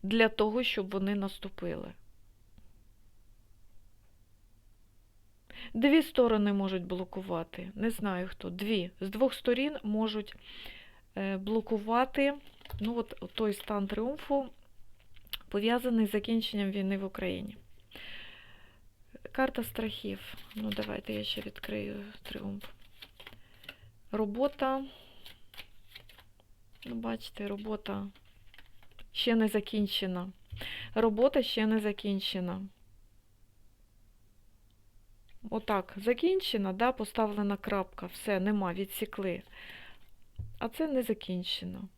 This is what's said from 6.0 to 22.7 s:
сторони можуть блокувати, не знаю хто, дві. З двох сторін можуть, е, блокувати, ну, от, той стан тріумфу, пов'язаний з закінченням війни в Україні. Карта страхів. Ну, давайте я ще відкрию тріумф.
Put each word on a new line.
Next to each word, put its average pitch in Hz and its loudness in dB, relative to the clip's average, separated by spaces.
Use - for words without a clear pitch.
сторони 220 6
можуть 190 0
блокувати, 185 -4
не 226 2
знаю 190 0
хто, - -8
дві. 185 0
З 190 -4
двох 226 4
сторін 269 2
можуть, 214 0
е, 196 -2
блокувати, 226 2
ну, 226 0
от, 226 -6
той 214 2
стан 202 -2
тріумфу, 262 0
пов'язаний 226 4
з 196 0
закінченням 214 0
війни 196 0
в 196 -4
Україні. 190 -4
Карта 262 0
страхів. 208 -6
Ну, 214 -4
давайте 208 -4
я - -2
ще - -4
відкрию - -6
тріумф. 196 -8